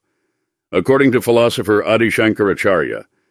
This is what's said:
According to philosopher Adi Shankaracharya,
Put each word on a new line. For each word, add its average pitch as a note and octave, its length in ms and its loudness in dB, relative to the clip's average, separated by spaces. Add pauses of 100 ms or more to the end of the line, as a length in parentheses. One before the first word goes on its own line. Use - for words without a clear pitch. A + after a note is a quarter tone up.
(720)
According C3 420 2
to B2+ 80 0
philosopher A2+ 600 0
Adi A2 260 0
Shankaracharya, F#2 960 -2 (260)